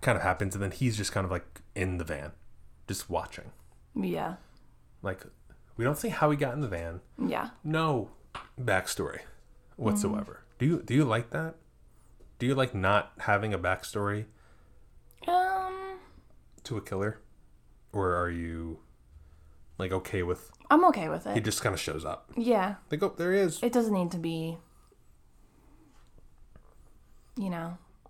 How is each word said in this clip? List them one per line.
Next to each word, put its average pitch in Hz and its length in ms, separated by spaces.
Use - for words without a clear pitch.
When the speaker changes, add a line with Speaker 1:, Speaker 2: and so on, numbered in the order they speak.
Speaker 1:
kind 120 160
of - 60
happens. 95 320
And 101 80
then 95 80
he's 113 260
just 101 140
kind 98 140
of, 87 60
like, - 300
in 90 220
the 85 60
van, 76 280
just - 220
watching. - 420
Speaker 2:
Yeah. 185 420
Speaker 1:
Like, 95 200
we 117 80
don't 147 120
see 233 120
how 151 220
he 147 60
got 135 160
in 147 80
the 131 60
van. 85 340
Speaker 2:
Yeah. - 260
Speaker 1:
No 156 460
backstory 92 600
whatsoever. 104 680
Speaker 2:
Mm-hmm. - 160
Speaker 1:
Do 123 80
you, 165 180
do - 120
you 151 100
like 117 260
that? 160 240
Do 120 80
you 135 80
like 107 180
not 98 460
having 104 340
a 92 60
backstory 101 680
Speaker 2:
Um. 370 720
Speaker 1:
to 113 140
a 101 40
killer? 104 380
Or 92 220
are 87 160
you, 82 480
like, 95 140
okay 92 320
with 87 260
Speaker 2:
I'm 311 140
okay 196 240
with 160 180
it. 202 80
Speaker 1:
he - 60
just - 200
kinda 95 160
shows 80 280
up? - 300
Speaker 2:
Yeah. 208 400
Speaker 1:
Like, 202 140
"Oh, 196 120
there 175 180
he 196 60
is." 175 220
Speaker 2:
It 233 100
doesn't 226 220
need 180 180
to 180 60
be, 165 400
you 196 120
know, 170 280